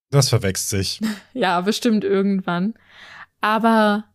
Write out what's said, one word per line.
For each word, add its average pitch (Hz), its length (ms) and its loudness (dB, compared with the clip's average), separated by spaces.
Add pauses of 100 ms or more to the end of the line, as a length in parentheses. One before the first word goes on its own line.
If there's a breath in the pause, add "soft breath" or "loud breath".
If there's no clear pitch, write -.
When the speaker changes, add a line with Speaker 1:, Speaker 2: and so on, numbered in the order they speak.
(100)
Speaker 1:
Das 139 200 4
verwechselt 98 380 -2
sich. 98 320 -4 (180)
Speaker 2:
<laughs> - 160 -20
Ja, 180 260 0
bestimmt 214 420 0
irgendwann. 196 720 -2 (680 loud breath)
Aber 214 640 2 (100)